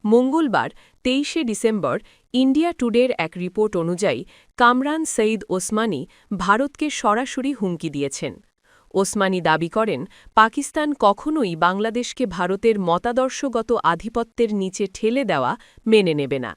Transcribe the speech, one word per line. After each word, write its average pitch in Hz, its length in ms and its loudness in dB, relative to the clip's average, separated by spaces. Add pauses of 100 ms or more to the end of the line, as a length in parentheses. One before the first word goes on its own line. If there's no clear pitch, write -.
মঙ্গলবার 240 640 2 (340)
তেইশে 277 400 0
ডিসেম্বর 208 520 -2 (380)
ইন্ডিয়া 269 380 2
টুডের 240 460 2
এক 160 180 -4
রিপোর্ট 185 400 -2
অনুযায়ী 170 440 -2 (380)
কামরান 262 460 2
সঈদ 220 440 0
ওসমানী 190 540 -2 (340)
ভারতকে 220 540 0
সরাসরি 254 600 -2
হুমকি 180 380 -4
দিয়েছেন। 139 440 -6 (600)
ওসমানী 190 460 0
দাবি 156 280 2
করেন, 208 320 -2 (340)
পাকিস্তান 277 540 2 (120)
কখনোই 208 560 2
বাংলাদেশকে 208 680 -2
ভারতের 196 540 0
মতাদর্শগত 233 880 -2 (140)
আধিপত্যের 226 680 0
নিচে 190 300 -4 (100)
ঠেলে 233 300 0
দেওয়া 147 280 0 (340)
মেনে 202 280 6
নেবে 139 240 -2
না। 120 180 -6